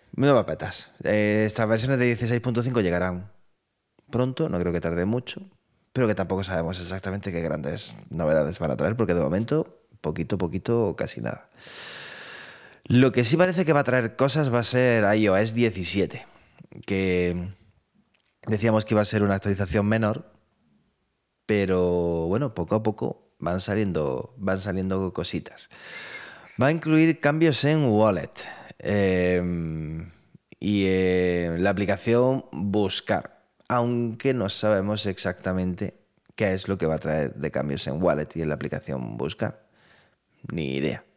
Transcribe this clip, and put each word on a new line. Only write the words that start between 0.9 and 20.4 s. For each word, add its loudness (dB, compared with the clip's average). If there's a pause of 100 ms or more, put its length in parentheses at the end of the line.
Eh, 2
estas 0
versiones 0
de 4
dieciséis 0
punto 0
cinco 0
llegarán 0 (800)
pronto, -2
no -4
creo 0
que -2
tarde -2
mucho, -4 (500)
pero 2
que 0
tampoco -2
sabemos -2
exactamente -6
qué -2
grandes -4 (160)
novedades 0
van -2
a -2
traer, 0
porque 0
de 2
momento, -2 (180)
poquito, -4
poquito 0
o -2
casi -6
nada. -10 (1400)
Lo 6
que 2
sí 2
parece 2
que 4
va 6
a 2
traer 0
cosas 2
va 4
a 2
ser 4 (140)
I 4
O 4
S 2
diecisiete, 0 (580)
que 0 (880)
decíamos 2
que -2
iba 6
a 0
ser 2
una 4
actualización 0
menor, 0 (1160)